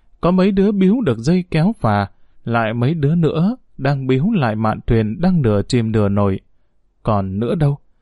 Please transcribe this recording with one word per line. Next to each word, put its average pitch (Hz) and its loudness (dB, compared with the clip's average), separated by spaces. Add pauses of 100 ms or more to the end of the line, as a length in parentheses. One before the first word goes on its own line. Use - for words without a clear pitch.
(200)
có 170 0
mấy 185 2
đứa 196 2
biếu 196 2
được 127 0
dây 170 0
kéo 160 0
phà, 104 0 (380)
lại 117 -2
mấy 123 0
đứa 151 0
nữa 175 0 (220)
đang 135 -2
biếu 131 2
lại 131 0
mạn 110 -2
thuyền 113 0
đang 175 2
nửa 104 2
chìm 110 -2
nửa 107 2
nổi. 101 0 (640)
Còn 98 -2
nữa 120 -4
đâu? 143 0 (240)